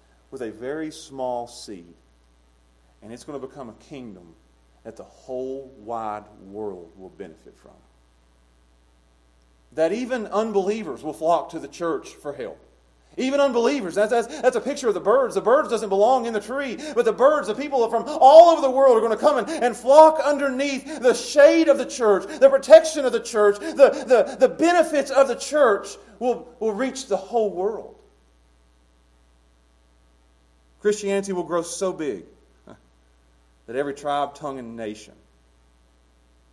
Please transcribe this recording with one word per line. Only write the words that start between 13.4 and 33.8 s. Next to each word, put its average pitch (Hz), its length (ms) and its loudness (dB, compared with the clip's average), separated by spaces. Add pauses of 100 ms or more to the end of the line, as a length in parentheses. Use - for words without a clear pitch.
That's, 208 160 0
that's, 240 300 -2
that's 240 160 2
a 220 40 -4
picture 262 280 -6
of 202 60 0
the 180 60 -8
birds. 220 360 0
The 190 40 -2
birds 233 280 2
doesn't 214 200 -6
belong 226 380 2
in 240 60 -6
the 208 80 -6
tree, 262 360 -8 (160)
but 233 120 0
the 220 80 0
birds, 262 340 2
the 214 80 -6
people 262 340 -4
from 233 200 -4
all 302 420 10
over 330 100 2
the 269 100 0
world 254 280 4
are - 20 0
gonna 226 160 -2
come 285 220 2
and, 208 100 -4
and 240 280 -4
flock 311 480 6
underneath 277 760 -4
the 240 140 2
shade 311 540 4
of 269 100 4
the 247 80 -4
church, 208 400 0 (140)
the 269 100 8
protection 302 540 6
of 247 80 -2
the 226 80 -2
church, 208 400 0
the, 320 140 -10 (320)
the, 226 340 2
the 254 80 4
benefits 320 640 0
of 269 160 4
the 240 80 -6
church 269 500 0 (320)
will, 233 300 -4 (100)
will 220 140 -4
reach 247 340 -8
the 196 100 -4
whole 214 340 -4
world. 185 440 -8 (2750)
Christianity 202 520 -2
will 175 120 -4
grow 165 180 -4
so 185 300 -6
big 127 320 -8 (420)
that - 1120 -20
every 143 180 -6